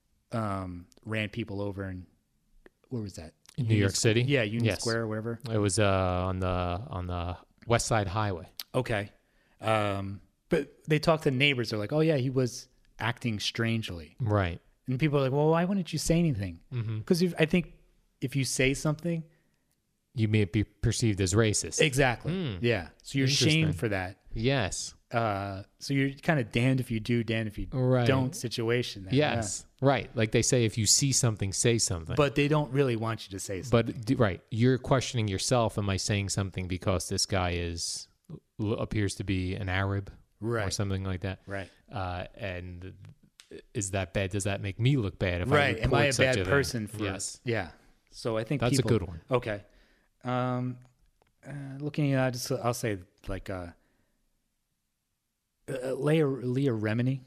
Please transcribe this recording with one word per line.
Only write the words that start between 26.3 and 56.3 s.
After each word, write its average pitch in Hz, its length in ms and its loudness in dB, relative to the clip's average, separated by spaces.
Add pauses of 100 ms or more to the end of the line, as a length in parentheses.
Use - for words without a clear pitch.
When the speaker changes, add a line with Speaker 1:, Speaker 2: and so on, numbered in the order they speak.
Speaker 1:
damned 127 360 2
if 120 120 -4
you 113 80 -2
do, 120 240 2
damned 113 240 -2
if 104 100 -12
you 107 140 -6
Speaker 2:
Right. 127 360 2
Speaker 1:
don't 127 280 2
situation 117 720 -2
then. 107 80 -6
Speaker 2:
Yes. 123 520 0 (160)
Speaker 1:
Yeah. 131 60 4
Speaker 2:
Right. 127 280 2
Like 113 160 2
they 120 100 4
say, 120 240 4
if 107 120 0
you 107 100 2
see 139 240 4
something, 107 420 0
say 117 240 4
something. 85 380 -2
Speaker 1:
But 139 200 4
they 143 120 4
don't 151 240 2
really 135 240 2
want 110 320 -4
you - 40 -16
to 98 80 -8
say 95 220 -6
something. 117 340 4
Speaker 2:
But, 113 100 -10
d-, 127 100 2
right. 101 340 2
You're 123 300 4
questioning 123 480 0
yourself. 110 500 0
Am 101 120 -2
I 95 80 2
saying 98 320 0
something 92 380 -4
because 90 420 -2
this 95 180 -2
guy 90 240 0
is, 85 560 -6 (520)
l-, 107 140 -2
appears 107 420 -2
to - 80 -6
be 92 300 -2
an 101 160 -6
Arab 98 420 -2 (300)
or 110 80 -4
Speaker 1:
Right. 107 240 -2
Speaker 2:
something 98 300 -2
like 95 180 -4
that? 95 240 -6
Speaker 1:
Right. 98 240 -8 (220)
Speaker 2:
Uh, 92 340 -6 (100)
and 90 580 -10 (840)
is 95 160 -4
that 95 240 -2
bad? 95 160 -2
Does 101 140 -2
that 98 160 -4
make 98 180 -6
me 135 180 4
look 98 220 -2
bad 87 220 0
if 110 100 -2
I 147 40 4
Speaker 1:
Right. 143 240 2
Am - 140 0
I 143 140 4
Speaker 2:
report - 20 2
Speaker 1:
a 131 40 0
Speaker 2:
such 131 120 2
Speaker 1:
bad 127 120 4
Speaker 2:
a 92 60 0
thing? 90 80 0
Speaker 1:
person 123 360 0
for 104 160 -8
Speaker 2:
Yes. 92 420 -6
Speaker 1:
Yeah. 107 240 -2 (400)
So 113 260 -6
I 110 80 -2
think 139 180 -2
Speaker 2:
That's 120 120 2
a 123 80 4
Speaker 1:
people 117 160 0
Speaker 2:
good 92 100 -4
one. 85 220 -12
Speaker 1:
Okay. 110 340 -2 (600)
Um, 127 540 -2 (720)
uh, 139 40 -12 (280)
looking 147 340 0
at, 131 380 0 (120)
I'll 120 100 2
say, 107 240 -2 (320)
like, 95 200 -6
uh, 90 180 -8 (2000)
uh, 131 240 -4
Leah, 147 340 2
Leah 127 440 0